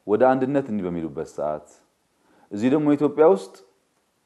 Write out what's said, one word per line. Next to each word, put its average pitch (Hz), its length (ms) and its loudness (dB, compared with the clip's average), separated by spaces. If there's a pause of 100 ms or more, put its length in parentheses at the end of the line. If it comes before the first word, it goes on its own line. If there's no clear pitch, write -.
ወደ 107 200 2
አንድነት 135 400 0
እንሂድ 104 180 -6
በሚሉበት 80 460 -6
ሰዓት፣ 76 360 -8 (840)
እዚህ 107 180 -2
ደግሞ 151 220 0
ኢትዮጵያ 143 360 2
ውስጥ 190 260 0 (720)